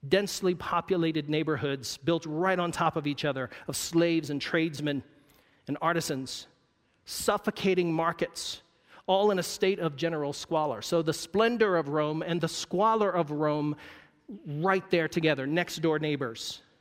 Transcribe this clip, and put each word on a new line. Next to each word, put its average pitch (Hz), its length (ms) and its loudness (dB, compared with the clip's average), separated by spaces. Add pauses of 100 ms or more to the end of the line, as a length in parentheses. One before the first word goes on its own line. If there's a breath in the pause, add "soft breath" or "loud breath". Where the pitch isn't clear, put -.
densely 185 480 0
populated 165 720 -2
neighborhoods 147 680 -2
built 165 300 -2
right 180 320 0
on 175 120 0
top 160 260 2
of 147 100 -2
each 143 180 -4
other 131 260 -2 (160 loud breath)
of 143 80 -6
slaves 165 560 2
and 143 100 -2
tradesmen 147 640 -2 (640 soft breath)
and 143 160 -4
artisans, 160 640 -2 (580)
suffocating 190 880 0
markets, 165 680 -2 (460 loud breath)
all 196 240 4
in 185 80 2
a - 20 0
state - 380 0
of 160 160 0
general 151 360 -2
squalor. 147 480 -2
So 165 220 0
the 156 100 0
splendor 220 640 2
of 151 120 0
Rome 151 340 0
and 165 180 -2
the 160 80 0
squalor 214 600 2
of 165 220 0
Rome 151 420 0 (720 loud breath)
right 180 440 0
there 165 180 2
together, 156 360 2
next 165 340 0
door 156 200 2
neighbors. 143 640 -4 (180)